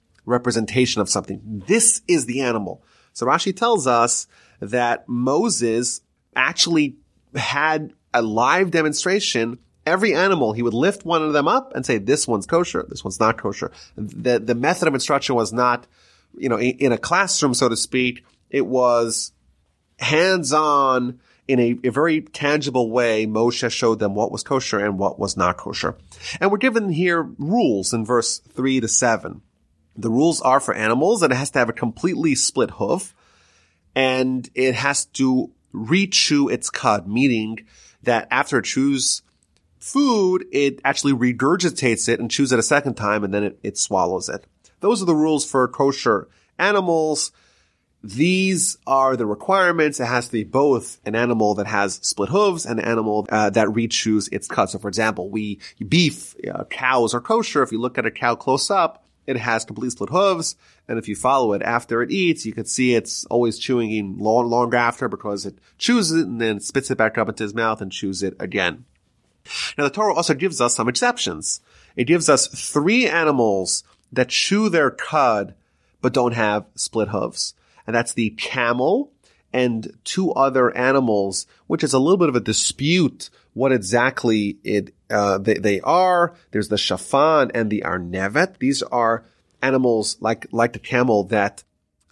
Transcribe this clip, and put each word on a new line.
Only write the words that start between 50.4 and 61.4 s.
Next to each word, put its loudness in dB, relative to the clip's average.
both 2
an -4
animal 2
that -4
has 0
split -2
hooves 0
and -4
an -4
animal, 0
uh, 2
that 2
rechews 0
its -8
cud. 0
So, -8
for -6
example, -2
we, -6
beef, 0
uh, -8
cows 0
are -2
kosher. 0
If -4
you -4
look -4
at -2
a -2
cow -2
close -2
up, 0
it -4
has -2
complete -8
split -8
hooves. 0
And -4
if -10
you -6
follow 2